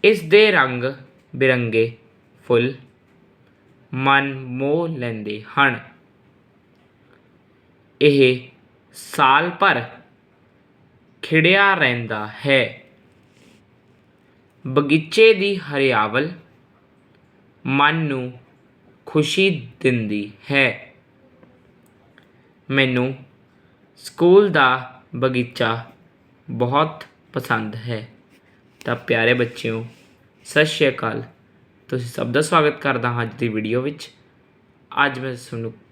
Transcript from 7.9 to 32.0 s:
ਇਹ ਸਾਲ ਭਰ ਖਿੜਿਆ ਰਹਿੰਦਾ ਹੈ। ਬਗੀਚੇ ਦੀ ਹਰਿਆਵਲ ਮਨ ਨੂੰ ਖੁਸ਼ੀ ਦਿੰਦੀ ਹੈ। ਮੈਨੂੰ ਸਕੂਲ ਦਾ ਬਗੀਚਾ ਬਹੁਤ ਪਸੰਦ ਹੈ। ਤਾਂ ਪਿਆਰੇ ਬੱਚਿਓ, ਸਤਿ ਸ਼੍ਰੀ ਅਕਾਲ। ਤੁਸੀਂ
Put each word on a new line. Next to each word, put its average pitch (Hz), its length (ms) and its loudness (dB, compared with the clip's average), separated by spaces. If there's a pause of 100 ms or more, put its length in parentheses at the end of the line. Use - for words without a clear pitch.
ਇਹ 135 480 4 (440)
ਸਾਲ 147 580 0
ਭਰ 165 340 0 (1400)
ਖਿੜਿਆ 190 520 4
ਰਹਿੰਦਾ 120 520 -2 (200)
ਹੈ। 131 380 0 (1800)
ਬਗੀਚੇ 156 680 4
ਦੀ 196 220 -2
ਹਰਿਆਵਲ 135 720 -2 (1400)
ਮਨ 143 280 2
ਨੂੰ 135 380 -4 (720)
ਖੁਸ਼ੀ 165 640 0 (120)
ਦਿੰਦੀ 107 520 -2 (180)
ਹੈ। 135 440 0 (1800)
ਮੈਨੂੰ 131 440 0 (840)
ਸਕੂਲ 185 540 4
ਦਾ 131 520 0 (140)
ਬਗੀਚਾ 120 760 -4 (580)
ਬਹੁਤ 131 540 -2 (280)
ਪਸੰਦ 110 440 -4
ਹੈ। 117 320 -10 (760)
ਤਾਂ 123 120 -4
ਪਿਆਰੇ 117 380 0
ਬੱਚਿਓ, 117 520 -4 (580)
ਸਤਿ 151 200 0
ਸ਼੍ਰੀ 156 240 0
ਅਕਾਲ। 113 360 -6 (640)
ਤੁਸੀਂ 123 180 -6